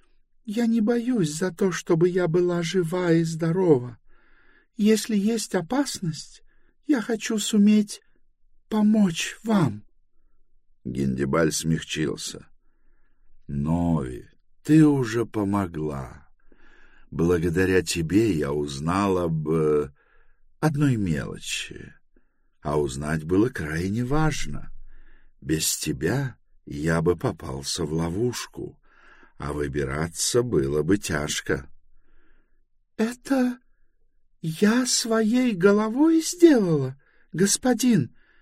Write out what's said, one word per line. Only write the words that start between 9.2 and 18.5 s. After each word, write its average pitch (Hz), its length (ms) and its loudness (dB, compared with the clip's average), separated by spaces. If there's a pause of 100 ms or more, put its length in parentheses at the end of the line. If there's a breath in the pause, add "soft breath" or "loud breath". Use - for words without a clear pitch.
вам". 127 420 0 (1000)
Гендибаль 67 680 -2
смягчился. - 960 -4 (1000)
"Нови, 73 840 -2 (320)
ты 156 240 8
уже 117 400 0
помогла. 85 1040 -4 (800 soft breath)
Благодаря 87 720 2
тебе 87 500 0
я 73 220 -2